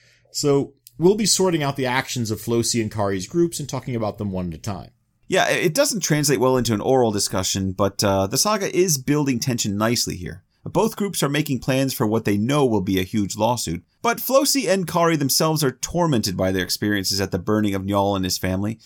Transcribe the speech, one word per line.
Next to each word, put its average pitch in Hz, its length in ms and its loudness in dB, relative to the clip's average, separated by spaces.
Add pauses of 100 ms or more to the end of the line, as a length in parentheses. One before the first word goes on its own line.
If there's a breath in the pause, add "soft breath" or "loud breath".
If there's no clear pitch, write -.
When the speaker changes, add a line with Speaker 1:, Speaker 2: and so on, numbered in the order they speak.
(300 soft breath)
Speaker 1:
So, 143 440 0 (240)
we'll 185 180 6
be 214 100 0
sorting 175 360 2
out 139 140 -2
the 127 100 -2
actions 123 440 -2
of 107 100 -2
Flosi 117 400 0
and 107 120 -2
Kari's 101 340 -2
groups 170 320 0
and 147 100 -8
talking 127 280 -6
about 107 220 -4
them 101 120 -4
one 92 180 -4
at 80 60 -8
a 73 40 -14
time. 87 320 -10 (360)
Speaker 2:
Yeah, 180 180 2
i-, - 80 0
it 160 220 2
doesn't 277 260 0
translate 147 400 2
well 127 160 4
into 117 180 0
an 104 60 -2
oral 123 300 4
discussion, 95 640 -2
but, 98 320 0
uh, 98 240 2
the 107 100 -2
saga 202 360 0
is 170 240 2
building 139 420 0
tension 113 360 -2
nicely 110 400 0
here. - 280 -12 (200)
Both 214 300 0
groups 196 300 -2
are 143 40 0
making 143 300 -2
plans 131 340 0
for 113 140 0
what 113 180 0
they 104 120 2
know 139 280 2
will 107 180 2
be 95 180 0
a - 40 -2
huge 104 320 -2
lawsuit, 107 460 -2 (180)
but 226 180 0
Flosi 269 500 2
and 190 180 2
Kari 165 300 2
themselves 156 480 0
are 131 80 2
tormented 135 640 0
by 95 160 0
their 95 100 0
experiences 101 580 -2
at 95 120 -2
the 98 80 -2
burning 107 340 2
of 98 80 -4
Njal 101 320 2
and 95 100 0
his 90 140 -2
family, 95 480 -4